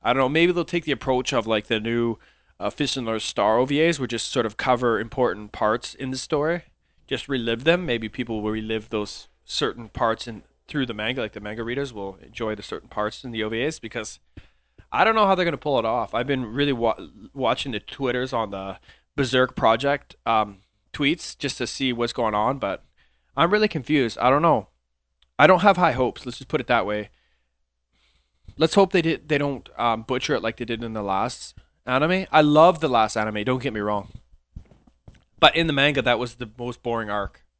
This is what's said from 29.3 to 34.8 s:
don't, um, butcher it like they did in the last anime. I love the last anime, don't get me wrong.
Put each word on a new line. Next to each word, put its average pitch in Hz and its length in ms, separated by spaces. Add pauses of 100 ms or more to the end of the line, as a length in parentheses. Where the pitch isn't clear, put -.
don't, 143 320 (100)
um, 113 240
butcher 127 320
it 110 80
like 113 140
they 123 80
did 113 180
in 113 120
the 107 80
last 101 520 (300)
anime. 160 480
I 156 80
love 151 400
the 156 80
last 113 260
anime, 107 300
don't 127 180
get 120 120
me 107 60
wrong. 104 280 (1300)